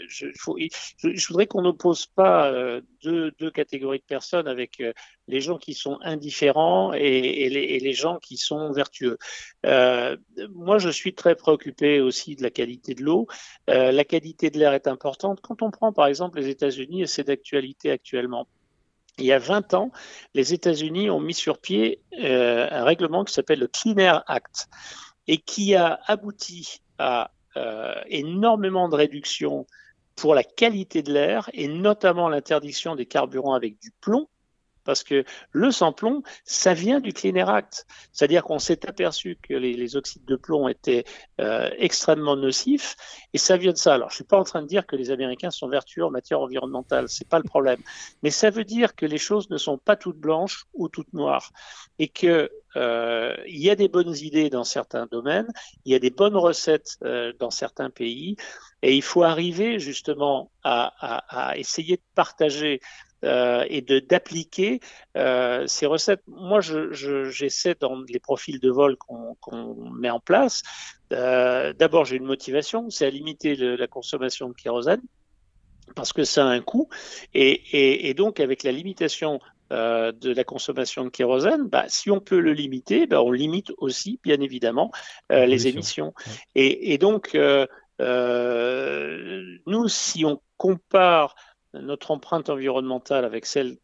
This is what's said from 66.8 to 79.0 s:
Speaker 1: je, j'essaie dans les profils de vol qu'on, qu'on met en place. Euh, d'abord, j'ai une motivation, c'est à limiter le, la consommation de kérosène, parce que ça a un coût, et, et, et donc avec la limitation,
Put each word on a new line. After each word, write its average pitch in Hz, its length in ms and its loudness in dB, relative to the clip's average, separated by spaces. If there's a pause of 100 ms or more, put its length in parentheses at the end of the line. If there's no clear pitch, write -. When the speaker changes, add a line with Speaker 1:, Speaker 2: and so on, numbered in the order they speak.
Speaker 1:
je, 139 320 -4
j'essaie 139 520 -2
dans 131 300 -4
les 123 120 -4
profils 139 420 -4
de 131 80 6
vol 135 260 4
qu'on, 117 460 -16
qu'on 117 480 -12
met 120 200 -6
en 120 120 -4
place. 240 400 2 (500)
Euh, 127 640 2
d'abord, 160 320 4
j'ai 127 100 -6
une 127 80 -4
motivation, 143 640 -4
c'est - 160 -2
à 139 40 4
limiter 147 480 -4
le, 123 180 -2
la 120 120 -4
consommation 131 600 -8
de 123 60 -12
kérosène, 123 480 -2 (920)
parce - 180 -8
que 156 100 0
ça 135 220 4
a - 20 4
un 123 140 2
coût, - 260 -2 (460)
et, 135 160 6
et, 139 600 2
et 135 40 -2
donc 202 260 0
avec 135 240 0
la 135 80 -2
limitation, 156 680 -4 (320)